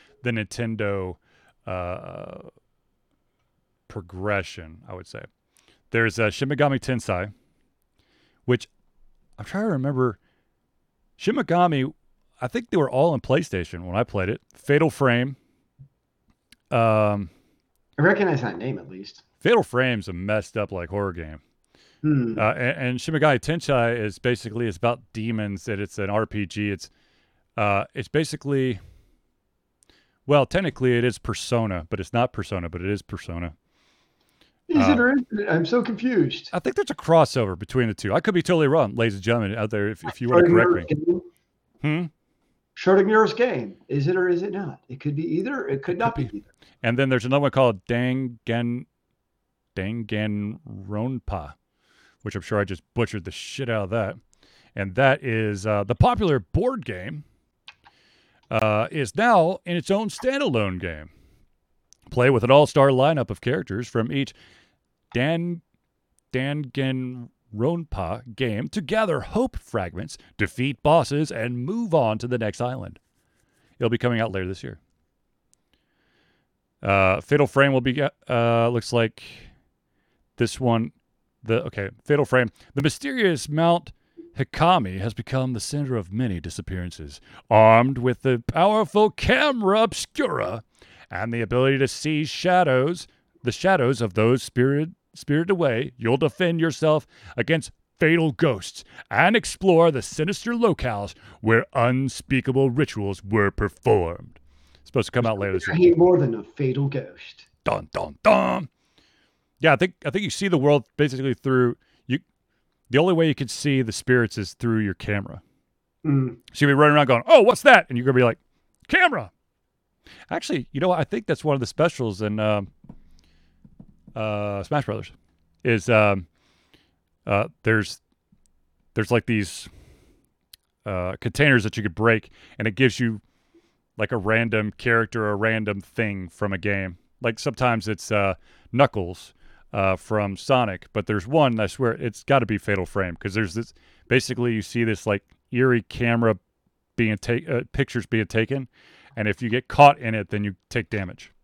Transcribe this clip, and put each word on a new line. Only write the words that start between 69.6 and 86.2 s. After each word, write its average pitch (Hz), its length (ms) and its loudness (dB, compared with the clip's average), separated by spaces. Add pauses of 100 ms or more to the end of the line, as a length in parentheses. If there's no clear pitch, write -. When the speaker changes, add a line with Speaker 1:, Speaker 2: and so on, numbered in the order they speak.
Speaker 1:
defeat 123 460 -4
bosses, 147 480 2
and 123 340 -6
move 214 280 -4
on 113 260 2
to 120 80 -8
the 123 100 -4
next 110 240 -4
island. 120 380 -8 (800)
It'll 117 100 0
be 117 80 0
coming 120 220 0
out 113 120 0
later 92 160 -4
this 92 160 -10
year. - 160 -14 (2000)
Uh, 98 400 2
Fatal 143 260 2
Frame 139 240 2
will 131 100 2
be, 131 200 -2
uh, 117 680 0
looks 120 220 -4
like 117 320 0 (1120)
this - 220 -2
one. 117 320 0 (520)
The, 113 220 0
okay, 101 240 -8 (140)
Fatal 147 220 2
Frame. 123 240 2 (240)
The 139 80 -2
mysterious 196 680 0
Mount 165 440 0 (460)
Hikami 135 640 0
has 107 140 -6
become 131 400 -4
the 113 60 -6
center 143 360 -4
of 92 160 -6
many 107 280 -2